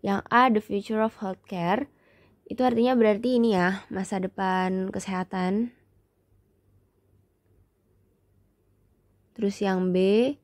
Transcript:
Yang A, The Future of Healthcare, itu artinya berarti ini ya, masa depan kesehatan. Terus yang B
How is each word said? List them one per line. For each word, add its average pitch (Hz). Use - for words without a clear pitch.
Yang 196
A, 233
The 214
Future 202
of 226
Healthcare, 190
itu -
artinya 247
berarti 226
ini 233
ya, 185
masa 190
depan 185
kesehatan. 190
Terus 202
yang 185
B 208